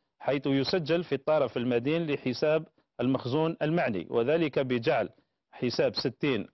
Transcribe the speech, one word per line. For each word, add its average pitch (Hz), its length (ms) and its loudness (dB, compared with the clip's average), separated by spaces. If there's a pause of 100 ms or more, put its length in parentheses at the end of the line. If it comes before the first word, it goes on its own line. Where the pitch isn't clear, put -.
(180)
حيث 139 280 -2
يسجل 151 580 0
في 143 100 -6
الطرف 143 420 0
المدين 127 540 0
لحساب 151 560 0 (340)
المخزون 131 600 0
المعني، 147 480 0
وذلك 147 480 2
بجعل 127 520 0 (420)
حساب 123 420 0
ستين 131 580 -2